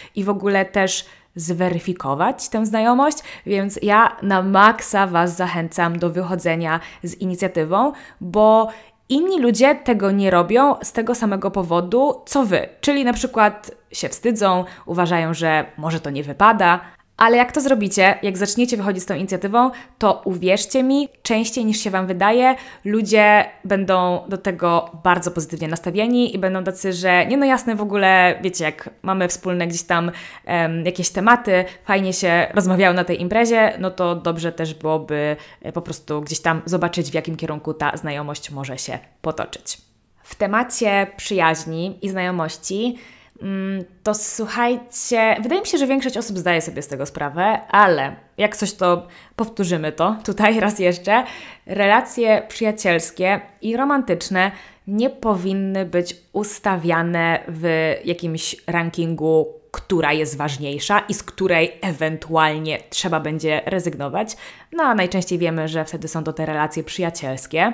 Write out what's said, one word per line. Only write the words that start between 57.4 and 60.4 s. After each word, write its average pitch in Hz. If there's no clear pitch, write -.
w 160
jakimś 170
rankingu, 165
która 156
jest 147
ważniejsza 143